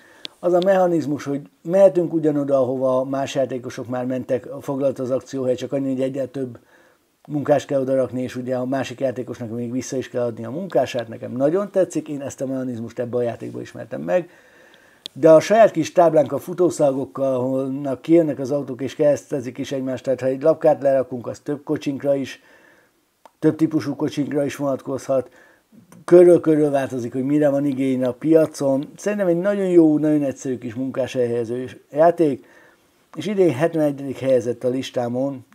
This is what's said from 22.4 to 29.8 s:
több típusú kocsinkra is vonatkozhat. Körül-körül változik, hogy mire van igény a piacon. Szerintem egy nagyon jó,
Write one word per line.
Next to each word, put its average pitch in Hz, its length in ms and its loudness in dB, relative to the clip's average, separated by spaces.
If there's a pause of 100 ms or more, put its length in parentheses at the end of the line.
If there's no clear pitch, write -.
több 156 160 4
típusú 147 400 -2
kocsinkra 143 500 -2
is 131 100 -6
vonatkozhat. 135 760 -4 (760)
Körül-körül 160 640 8
változik, 131 440 -4
hogy 131 100 -2
mire 147 260 2
van 143 160 0
igény 131 380 0
a 123 80 0
piacon. 147 840 2
Szerintem 202 320 -2
egy 170 100 2
nagyon 196 300 0
jó, 160 300 6